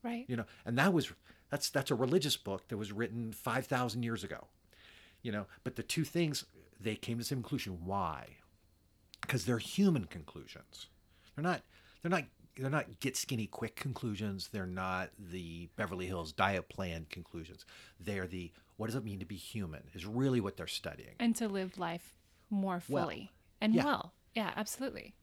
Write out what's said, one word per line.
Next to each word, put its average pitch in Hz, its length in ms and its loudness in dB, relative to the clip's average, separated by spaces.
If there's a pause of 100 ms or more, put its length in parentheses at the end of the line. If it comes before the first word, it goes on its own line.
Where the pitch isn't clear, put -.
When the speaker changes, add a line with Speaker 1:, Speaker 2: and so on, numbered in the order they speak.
Speaker 1:
Right. 233 240 -4
Speaker 2:
You 123 100 0
know, 110 80 -2 (200)
and 120 140 2
that 180 140 8
was, 147 180 4 (400)
that's, - 180 0
that's 139 220 2
a 131 40 6
religious 139 400 4
book - 340 -4
that 110 80 -2
was 104 140 -4
written 110 420 -2
five 120 340 0
thousand 123 360 2
years 113 200 0
ago. - 240 -8 (720)
You 117 100 -4
know, 104 140 0 (180)
but 127 120 -4
the - 80 -4
two - 200 0
things, 160 420 2 (340)
they 107 160 0
came 117 220 -2
to - 60 -2
the - 40 -4
same 135 120 0
conclusion. 104 460 -2
Why? 90 520 -2 (920)
'Cause - 180 2
they're 120 140 4
human 170 460 6
conclusions. - 840 -14 (480)
They're 147 80 -2
not, 175 180 2 (400)
they're 170 100 0
not, 165 120 4 (340)
they're 131 120 0
not 139 300 0
get - 160 0
skinny 113 320 0
quick - 280 -4
conclusions. 104 760 -2
They're 98 140 -2
not 92 440 0 (100)
the 85 560 -8
Beverly 92 320 -2
Hills 85 240 -2
diet 95 360 2
plan 82 440 -4
conclusions. 82 520 -10 (360)
They're 92 280 -2
the, 90 240 -6 (260)
what 110 100 -2
does 110 80 -2
it 135 80 -2
mean 101 160 -6
to 90 60 -6
be 98 100 -8
human 85 480 -6 (100)
is 87 120 -8
really 123 360 4
what 98 160 -2
they're 87 100 -4
studying. - 520 -8
Speaker 1:
And 233 160 6
to 226 120 0
live 190 300 -2
life 175 380 -4 (360)
more 190 360 0
Speaker 2:
Well. - 180 4
Speaker 1:
fully 170 260 -6 (280)
and 220 140 6
Speaker 2:
Yeah. 233 120 8
Speaker 1:
well. - 280 0 (220)
Yeah, 214 200 0
absolutely. - 680 -4